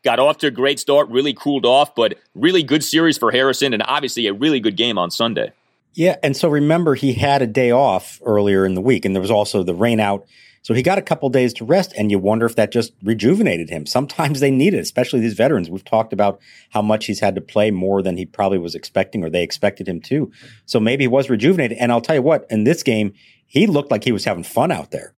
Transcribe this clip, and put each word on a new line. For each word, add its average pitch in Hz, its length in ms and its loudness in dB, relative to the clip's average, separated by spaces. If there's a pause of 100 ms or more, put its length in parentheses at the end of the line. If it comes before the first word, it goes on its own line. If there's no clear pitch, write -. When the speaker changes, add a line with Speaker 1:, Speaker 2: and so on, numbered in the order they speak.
Speaker 1:
Got 120 140 2
off 143 220 2
to 156 80 -2
a 135 40 -2
great 135 280 -2
start, 143 300 2
really 131 240 0
cooled 135 320 -2
off, 135 280 4
but - 220 0 (180)
really 165 300 2
good 139 200 0
series 160 340 2
for 113 140 0
Harrison, 131 400 2
and 107 120 -2
obviously 127 420 -4
a 98 80 0
really 135 260 0
good 104 160 -2
game 113 220 -2
on 87 140 -2
Sunday. 113 420 -4 (400)
Speaker 2:
Yeah, 170 300 2
and 139 120 0
so 170 140 0
remember, 151 460 2
he 135 180 0
had 139 300 2
a 117 40 -2
day 123 220 2
off 117 560 2
earlier 101 400 2
in 95 80 0
the 92 80 -4
week, 120 240 2
and 95 100 -2
there 95 60 -2
was 101 100 -2
also 104 300 0
the 87 140 -2
rain 113 240 0
out. 101 260 -2 (360)
So - 120 -4
he 127 80 0
got 180 160 2
a 190 40 -4
couple 151 260 -2
days 127 280 2
to 113 100 -12
rest, 180 320 0
and 107 120 0
you 101 80 2
wonder 107 280 0
if 113 100 -2
that 107 160 2
just 117 220 -2 (100)
rejuvenated 113 640 0
him. 80 160 -8
Sometimes 143 540 -2
they 139 100 2
need 139 240 2
it, 123 60 -2
especially 127 400 -2
these 113 140 -2
veterans. 110 360 0
We've 95 140 -10
talked 110 300 -2
about 101 260 0 (300)
how - 120 -4
much 107 240 -2
he's 104 140 -6
had 98 160 -2
to 76 60 -8
play, 107 280 0
more 98 320 -2
than 90 140 -2
he 92 100 -8
probably 98 340 -2
was 85 140 -10
expecting - 520 -4
or 80 40 -4
they 87 140 0
expected 98 460 -4
him 85 140 -6
to. 139 280 -4 (340)
So - 140 -2
maybe 123 240 0
he 123 60 2
was 135 200 2
rejuvenated. 127 500 0
And 120 120 0
I'll 117 80 2
tell 156 160 -2
you 135 60 2
what, 151 280 0
in 107 140 0
this - 180 2
game, 107 300 0 (340)
he 196 220 2
looked 143 240 0
like 107 140 -2
he 123 80 0
was 98 100 -4
having 87 220 -4
fun 151 260 -2
out 87 200 -8
there. - 280 -12